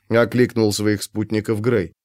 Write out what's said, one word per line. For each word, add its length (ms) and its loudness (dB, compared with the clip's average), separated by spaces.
окликнул 640 2
своих 300 0
спутников 580 -4
Грей. 320 -2